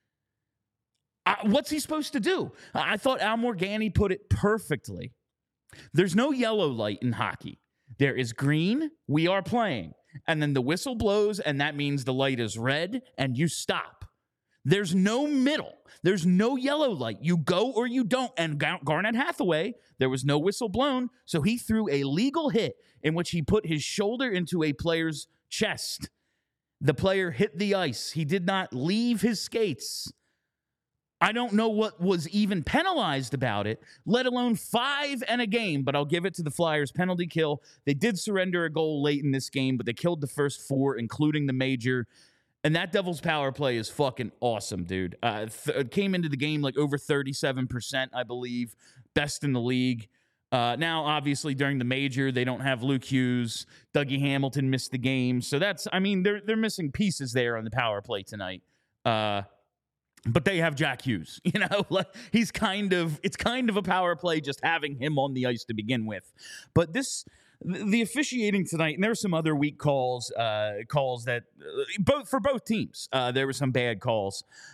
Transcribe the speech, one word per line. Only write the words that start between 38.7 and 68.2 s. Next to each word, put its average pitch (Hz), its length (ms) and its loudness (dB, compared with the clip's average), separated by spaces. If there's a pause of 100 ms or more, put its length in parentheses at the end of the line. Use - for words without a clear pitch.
late 147 220 2
in 143 80 2
this 135 180 -2
game, 131 280 0
but 113 80 -4
they 117 80 0
killed 170 280 -2
the 139 60 -2
first - 400 -2
four, 135 300 2
including 151 480 0
the 131 80 0
major. 127 520 0 (600)
And 156 100 4
that 175 160 -2
Devils 180 300 0
power 151 300 0
play 131 260 0
is 110 120 -4
fucking 131 520 -2
awesome, 107 420 -2
dude. 92 400 -2
Uh, 107 220 0
th-, - 320 -6
it 131 140 -2
came 196 240 0
into 175 120 0
the 143 100 -2
game, 147 240 -2
like, 135 160 -2
over 143 200 2
thirty-seven 139 680 -2
percent, 131 460 -6
I 123 100 -4
believe, 123 520 -6 (380)
best 147 300 -2
in 143 100 2
the 123 80 2
league. 127 480 0 (420)
Uh, 120 260 2
now, 160 280 -2
obviously, 147 500 0
during 139 220 0
the 123 80 0
major, 135 460 0
they 123 120 2
don't 123 180 -2
have 131 220 0
Luke 131 220 2
Hughes. 123 600 0 (280)
Dougie 139 260 0
Hamilton 139 500 2
missed 131 220 0
the 131 60 -2
game. 127 440 2
So 143 180 0
that's, 190 340 0
I 185 60 2
mean, 190 240 2
they're, 208 180 2
they're 214 160 0
missing 196 340 0
pieces 147 400 0
there 120 240 2
on 110 80 -4
the 110 80 -6
power 110 300 0
play 104 220 -4
tonight. 92 400 -10 (420)
Uh, 107 380 0 (840)
but 135 160 2
they 190 140 2
have 165 160 2
Jack 139 300 -2
Hughes, 98 380 -4
<laughs> - 20 -8
you 180 160 0
know, 196 300 0
like, 185 180 2 (240)
he's 214 200 2
kind 202 420 0
of, 165 280 0
it's - 160 -4
kind 240 320 0
of 202 80 2
a 208 60 0
power 175 320 2
play 160 260 0
just 135 220 -6
having 151 340 0
him 147 220 0
on 135 160 0
the 127 100 0
ice 123 200 0
to 117 100 -6
begin 110 320 -2
with. 101 260 -8 (400)
But 165 200 0
this, 262 320 -4 (380)
th-, 180 220 -4
the 220 160 2
officiating 214 640 0